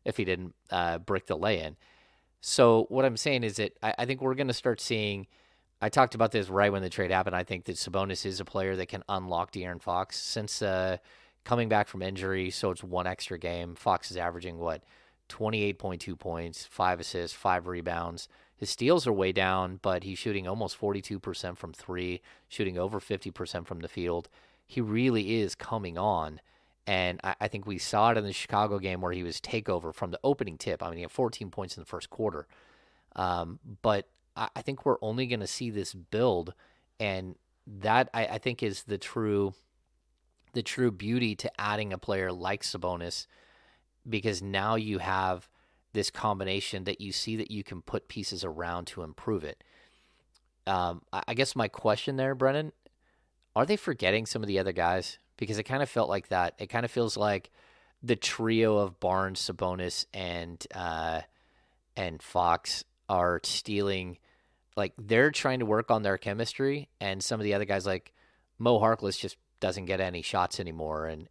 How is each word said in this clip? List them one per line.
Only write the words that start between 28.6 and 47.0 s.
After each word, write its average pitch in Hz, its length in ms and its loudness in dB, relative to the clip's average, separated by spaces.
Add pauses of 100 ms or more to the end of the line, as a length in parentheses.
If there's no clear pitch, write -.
game 92 200 -2
where 90 120 -2
he 90 100 -4
was 85 180 -6
takeover 87 540 -2
from 90 160 -4
the 85 140 -4
opening 110 340 0
tip. - 240 -4
I 87 60 -4
mean, 85 80 -8
he 87 60 -8
had 82 100 -10
fourteen 113 380 -2
points 95 260 -8
in 87 40 -12
the 80 60 -16
first - 240 -10
quarter. 87 380 -2 (640)
Um, 87 460 -2 (220)
but 104 260 4 (260)
I, 113 220 -4
I 117 60 -10
think 135 220 -6
we're 135 160 4
only 120 280 -2
gonna 110 180 -2
see 120 240 -4
this 101 240 -4
build, 92 600 0 (440)
and 95 380 -2 (320)
that, 107 440 4
I, 113 140 2
I 110 120 -4
think, 120 260 -2
is 98 180 -2
the 101 160 -4
true, 101 560 0 (1000)
the 120 100 -2
true 123 260 2
beauty 107 460 0
to - 240 -6
adding 104 320 0
a 92 60 -4
player 95 340 0
like 92 300 -2
Sabonis, 87 640 -4 (800)
because 104 340 0
now 98 320 2
you 107 240 0
have 95 500 0 (440)
this 104 180 0
combination 95 720 -2
that 98 160 -4